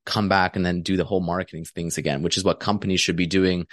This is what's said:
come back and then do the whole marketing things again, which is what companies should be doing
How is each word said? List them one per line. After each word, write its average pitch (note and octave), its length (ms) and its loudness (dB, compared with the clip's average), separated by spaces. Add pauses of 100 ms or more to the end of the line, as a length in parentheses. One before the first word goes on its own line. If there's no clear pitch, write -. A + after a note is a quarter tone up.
come G#2 240 0
back F#2 260 2
and F#2+ 80 0
then F2 200 0
do F#2+ 120 0
the F2 100 2
whole F#2+ 140 0
marketing F2 460 -4
things E2+ 320 -6
again, C#2+ 240 -2
which E2+ 160 -2
is F#2 60 -4
what F#2 160 2
companies G2 420 0
should F2+ 140 0
be F2+ 100 2
doing F2+ 460 2